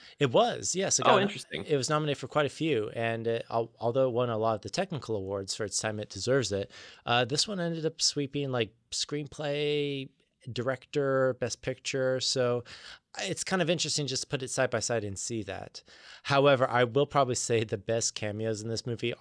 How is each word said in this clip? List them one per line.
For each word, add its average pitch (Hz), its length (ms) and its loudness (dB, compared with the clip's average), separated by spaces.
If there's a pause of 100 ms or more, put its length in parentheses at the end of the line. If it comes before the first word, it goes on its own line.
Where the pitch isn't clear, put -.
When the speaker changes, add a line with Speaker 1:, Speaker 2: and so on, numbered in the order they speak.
(180)
Speaker 1:
It 135 140 2
was, 185 420 2
yes. 180 240 0
It - 80 0
Speaker 2:
Oh, 254 60 8
Speaker 1:
got, 196 100 6
Speaker 2:
interesting. 196 440 -4
Speaker 1:
it 151 100 2
was 127 140 0
nominated 151 280 0
for 127 100 -8
quite 151 180 2
a 127 40 -2
few, 123 440 0
and 113 320 -2
it, 113 240 -2
al-, 113 280 -2
although 127 300 2
it 123 40 -4
won 123 180 2
a 110 80 0
lot 110 160 2
of 104 80 -4
the 104 80 -10
technical 156 460 -4
awards 98 380 -4
for 113 100 -4
its 101 140 -4
time, 107 220 -2
it 107 100 -8
deserves 113 420 0
it. 98 180 -2 (340)
Uh, 120 220 2
this 135 200 0
one 202 140 -4
ended 165 260 -2
up 160 160 -4
sweeping, 143 500 0
like, 117 200 0 (180)
screenplay, 147 1160 -2 (440)
director, 131 880 2
Best 113 220 -4
Picture. 131 580 -2
So 123 440 2 (580)
it's 185 220 -4
kind 185 180 2
of 156 80 2
interesting 147 360 0
just 127 180 -2
to - 40 -18
put 139 140 -4
it 131 80 -8
side 127 200 2
by 117 100 0
side 113 240 0
and 98 140 -6
see 113 260 -4
that. 95 380 -10 (420)
However, 139 440 6
I 123 160 4
will 127 220 2
probably 131 280 2
say 117 300 2
the 110 140 -4
best 113 360 0
cameos 107 480 -4
in 110 60 -6
this 113 180 -4
movie 120 340 -2